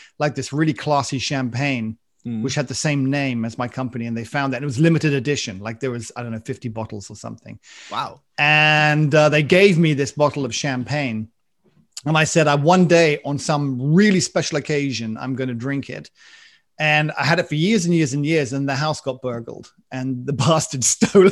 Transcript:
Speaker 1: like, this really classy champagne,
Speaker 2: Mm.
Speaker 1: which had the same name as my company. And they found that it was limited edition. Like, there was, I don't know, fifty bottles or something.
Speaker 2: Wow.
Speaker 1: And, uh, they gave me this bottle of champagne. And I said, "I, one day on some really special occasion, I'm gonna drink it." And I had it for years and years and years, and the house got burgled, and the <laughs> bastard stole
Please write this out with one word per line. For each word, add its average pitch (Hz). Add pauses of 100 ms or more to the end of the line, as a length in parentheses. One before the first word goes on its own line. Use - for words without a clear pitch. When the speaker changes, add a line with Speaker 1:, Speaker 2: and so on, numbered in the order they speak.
(200)
Speaker 1:
like, 147
this 131
really 156
classy 139
champagne, 127 (280)
Speaker 2:
Mm. 113
Speaker 1:
which 131
had 139
the 131
same 143
name 131
as 113
my 123
company. 120
And 117
they 117
found 139
that 123
it -
was 127
limited 156
edition. 127
Like, 113
there 131
was, 120
I 120
don't 117
know, 113
fifty 127
bottles 110
or 110
something. 113 (320)
Speaker 2:
Wow. 165 (180)
Speaker 1:
And, 151
uh, 151
they 151
gave 180
me 160
this 135
bottle 147
of 120
champagne. 127 (800)
And 156
I 156
said, 156
"I, 143
one 170
day 165
on 143
some 143
really 196
special -
occasion, 135
I'm 131
gonna 127 (140)
drink 139
it." - (680)
And 151
I 139
had 165
it -
for - (140)
years 208
and 175
years 151
and 147
years, 147
and 139
the 135 (100)
house 156
got 127
burgled, 117 (200)
and 127
the 139
<laughs> -
bastard 151
stole 196